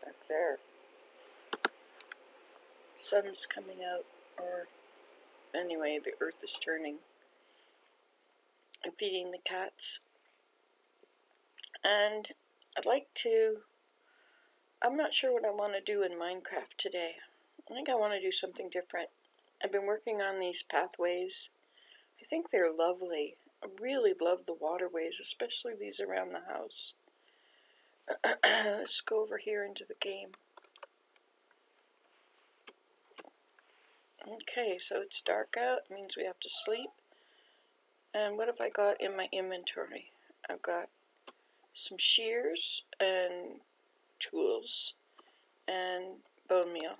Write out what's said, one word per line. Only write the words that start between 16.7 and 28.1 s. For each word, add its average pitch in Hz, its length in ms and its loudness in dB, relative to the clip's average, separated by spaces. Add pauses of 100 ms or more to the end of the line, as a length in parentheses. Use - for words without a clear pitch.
today. 170 340 -2 (580)
I - 40 -10
think 269 140 -4
I 262 80 4
wanna 208 240 4
do 185 140 0
something 185 360 -4
different. 175 380 -4 (560)
I've 202 80 0
been 196 140 2
working 214 340 0
on 196 220 0
these 180 280 -2
pathways. 180 760 0 (760)
I - 40 -20
think 330 260 -2
they're 175 200 6
lovely. 165 640 0 (280)
I - 40 -10 (120)
really 240 400 4
love 180 260 4
the 175 80 -4
waterways, 165 680 -2
especially - 580 -6
these 202 200 -8
around 190 340 -2
the 170 200 -8
house. - 400 -8 (1120)
<clears throat> - 360 2